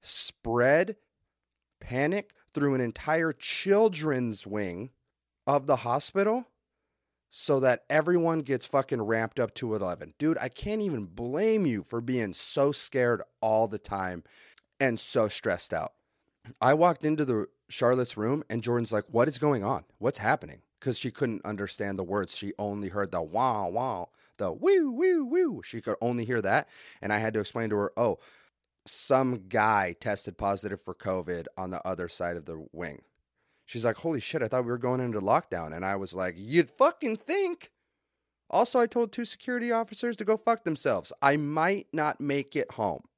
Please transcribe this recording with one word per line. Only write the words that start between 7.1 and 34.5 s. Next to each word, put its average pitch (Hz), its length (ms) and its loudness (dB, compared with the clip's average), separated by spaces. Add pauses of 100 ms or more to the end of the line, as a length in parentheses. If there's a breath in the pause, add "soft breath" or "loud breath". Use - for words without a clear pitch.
so - 300 2
that 127 300 4
everyone 165 500 4
gets 131 260 -2
fucking 135 360 0
ramped 113 380 0
up 117 160 0
to 110 200 -2
eleven. 87 420 -6
Dude, 160 200 2
I 131 100 -4
can't 208 340 -4
even 143 240 -2
blame 147 600 0
you 110 180 0
for 117 160 -4
being 120 340 -2
so - 380 2
scared 123 520 0 (180)
all 110 260 4
the 101 120 -6
time 92 440 -6 (560 loud breath)
and 123 200 2
so 113 280 2
stressed - 460 -4
out. 80 200 -4 (680)
I 127 140 6
walked 165 280 4
into 151 220 2
the 113 220 0 (220)
Charlotte's 123 480 2
room 120 320 0
and 113 140 -4
Jordan's 120 300 0
like, 104 160 0
"What 120 180 4
is 143 120 -4
going 139 240 2
on? 110 220 -2 (120)
What's 113 220 -2
happening?" 101 420 -2 (180)
'Cause 127 200 -4
she 131 100 -6
couldn't 117 340 -4
understand 101 540 -6
the 95 60 -4
words. 92 320 -2
She 101 240 -8
only 101 300 -6
heard 98 220 -4
the 87 100 -2
wah, 104 460 0
wah, 104 380 -4 (320 soft breath)
the 95 140 -2
woo, 330 400 2
woo, 320 340 0
woo. 269 380 0
She 117 180 -10
could 107 180 -2
only 120 260 -2
hear 117 180 0
that. 110 260 2 (320 loud breath)
And 104 100 -4
I 104 60 2
had 110 160 0
to 110 60 0
explain 110 320 -4
to 107 60 2
her, 101 200 0
"Oh, 113 220 0 (680 soft breath)
some 127 640 0
guy 104 460 2
tested 101 440 -6
positive 101 420 -2
for 92 140 -12
covid 90 540 -4 (100)
on 92 140 -6
the - 160 -8
other 90 200 -4
side 87 300 -4
of 78 80 -10
the 80 260 -12
wing." 80 320 -10 (640)
She's 113 180 -8
like, 113 140 0
"Holy 160 220 -4
shit, 135 240 -4
I 110 40 -2
thought 127 180 0